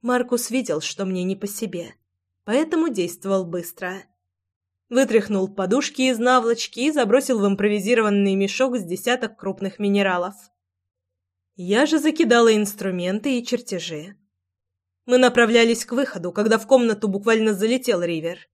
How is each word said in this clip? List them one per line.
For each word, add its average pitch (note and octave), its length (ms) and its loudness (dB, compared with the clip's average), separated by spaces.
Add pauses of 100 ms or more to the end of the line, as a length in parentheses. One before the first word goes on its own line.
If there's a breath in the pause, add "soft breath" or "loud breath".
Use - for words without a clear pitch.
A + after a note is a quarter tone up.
Маркус B3 480 -2
видел, G#3+ 300 -2
что - 260 -8
мне F#3 180 -4
не F#3+ 120 -4
по G3 120 -10
себе, F3 480 -10 (500)
поэтому D#4 440 0
действовал F#3+ 540 -4
быстро. F3+ 600 -8 (880)
Вытряхнул G#3+ 580 2
подушки G3+ 560 -2
из B3+ 160 2
наволочки A#3 640 0
и D4 100 2
забросил C4 480 2
в G3+ 80 2
импровизированный G3+ 880 2
мешок A#3+ 420 -2
с G3+ 60 -4
десяток A3+ 540 -4
крупных G3 420 -8
минералов. G3+ 560 0 (1200)
Я G3+ 320 2
же D4+ 100 2
закидала A#3+ 580 4
инструменты G3+ 840 -2
и A#3 40 -10
чертежи. F#3 720 -8 (920)
Мы B3 120 4
направлялись A#3 680 4
к - 80 -10
выходу, A3 380 -4
когда G#3 280 2
в G#3 80 -12
комнату A3+ 400 4
буквально A3 460 0
залетел A3 500 -2
Ривер. E3+ 340 -6 (160)